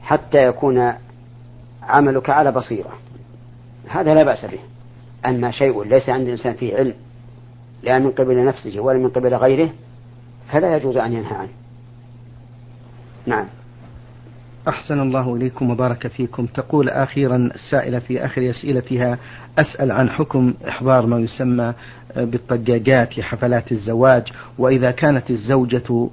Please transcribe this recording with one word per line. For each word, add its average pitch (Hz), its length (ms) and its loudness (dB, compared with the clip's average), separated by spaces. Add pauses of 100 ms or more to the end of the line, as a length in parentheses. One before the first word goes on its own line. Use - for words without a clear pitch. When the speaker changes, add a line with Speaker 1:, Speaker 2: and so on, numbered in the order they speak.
Speaker 1:
حتى - 440 2
يكون 123 460 2 (880)
عملك 135 480 0
على 143 220 2
بصيرة"، 113 400 -6 (960)
هذا 156 260 0
لا 156 80 8
بأس 120 220 2
به. 95 140 -12 (680)
أما 120 240 0
شيء 113 340 0
ليس 127 240 4
عند 131 140 0
الإنسان 120 320 -4
فيه 104 220 -4
علم 131 180 2 (880)
لا 127 160 2
من 131 120 2
قبل 127 340 2
نفسه 113 360 -2
ولا 131 180 2
من 127 100 0
قبل 127 260 0
غيره 135 360 2 (800)
فلا 160 280 2
يجوز 131 200 -2
أن 120 160 0
ينهى 107 240 -6
عنه. 95 120 -10 (1800)
نعم. 107 200 -2 (1200)
Speaker 2:
أحسن 143 320 -4
الله 127 360 -2
إليكم 127 340 -2
وبارك 120 360 -2
فيكم. 120 400 -6
تقول 135 420 0
آخرا 131 480 0
السائلة 123 640 -2
في 123 260 -6
آخر 127 260 -2
أسئلتها: 123 680 -2 (400)
"أسأل 139 340 0
عن 123 180 2
حكم 127 440 0 (140)
إحضار 127 380 2
ما 120 120 2
يسمى 120 560 -2 (420)
بالطقاقات 120 1000 0
لحفلات 117 540 -2
الزواج، 117 600 2 (260)
وإذا 127 320 2
كانت 139 400 0
الزوجة 120 840 0